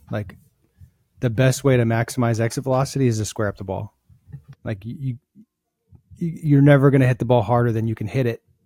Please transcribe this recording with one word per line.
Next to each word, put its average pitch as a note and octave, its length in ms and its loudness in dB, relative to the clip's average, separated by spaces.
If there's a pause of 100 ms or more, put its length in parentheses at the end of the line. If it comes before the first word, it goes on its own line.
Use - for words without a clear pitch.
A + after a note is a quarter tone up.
(120)
like, G#2+ 240 -8 (800)
the B2+ 120 -2
best C3 340 0
way C3 120 4
to A#2+ 80 2
maximize A#2 540 0
exit A#2 240 -4
velocity C3 460 0
is A2 100 0
to G#2+ 60 -2
square G#2 240 -4
up G2 80 -6
the G2+ 80 -14
ball. G2 320 -8 (640)
Like, G2+ 220 -10
you, C3 340 -8 (1000)
you, E3 240 -8
you're C#3+ 200 4
never C#3+ 300 6
gonna C3+ 140 4
hit B2+ 120 0
the B2 60 -4
ball A#2+ 180 2
harder A#2+ 300 0
than A2+ 160 -4
you A2+ 80 -4
can G#2+ 100 -8
hit C3 200 -4
it. - 180 -6 (220)